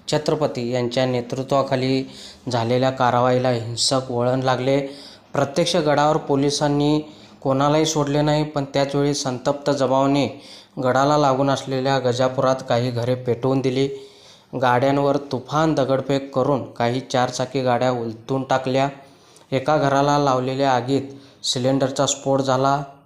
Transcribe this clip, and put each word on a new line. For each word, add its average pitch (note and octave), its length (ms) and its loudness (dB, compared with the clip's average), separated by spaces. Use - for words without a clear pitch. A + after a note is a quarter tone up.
छत्रपती D3 600 -2
यांच्या B2 340 0
नेतृत्वाखाली C3 1040 -2
झालेल्या B2 380 2
कारवाईला B2+ 600 2
हिंसक A#2+ 640 -2
वळण B2 280 0
लागले. C3 400 0
प्रत्यक्ष D#3+ 420 0
गडावर D3+ 420 2
पोलिसांनी D3 840 0
कोणालाही D3 440 2
सोडले D3 360 0
नाही, D3+ 220 2
पण D3 300 -4
त्याचवेळी C#3+ 400 2
संतप्त C#3+ 580 -2
जमावाने C3+ 720 2
गडाला C3+ 340 4
लागून C#3 320 2
असलेल्या C3+ 500 0
गजापुरात B2+ 560 2
काही B2 220 0
घरे A#2+ 240 -2
पेटवून B2 460 0
दिली. C3+ 260 0
गाड्यांवर C#3 560 2
तुफान D3 580 -2
दगडफेक C3+ 600 -2
करून B2+ 360 0
काही A#2+ 280 -2
चारचाकी B2+ 640 -2
गाड्या B2+ 300 0
उलटून A#2+ 520 -4
टाकल्या. C3+ 460 0
एका C#3+ 260 0
घराला C#3 400 2
लावलेल्या C3 540 0
आगीत B2+ 300 0
सिलेंडरचा C3+ 640 0
स्फोट C3+ 360 0
झाला. C3+ 420 0